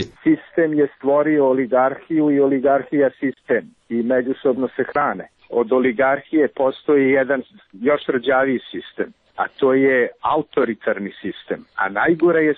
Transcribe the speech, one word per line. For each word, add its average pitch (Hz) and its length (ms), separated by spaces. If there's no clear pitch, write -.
Sistem 160 440
je 143 60
stvorio 147 500
oligarhiju 131 840
i 139 100
oligarhija 135 680
sistem 127 520
i 117 140
međusobno 127 760
se 131 140
hrane. 120 380
Od 117 220
oligarhije 131 840
postoji 139 540
jedan 135 300
još 135 300
rđaviji 131 420
sistem, 98 400
a - 80
to 131 160
je 131 340
autoritarni 110 760
sistem. 85 420
A 98 140
najgora 160 520
je 151 180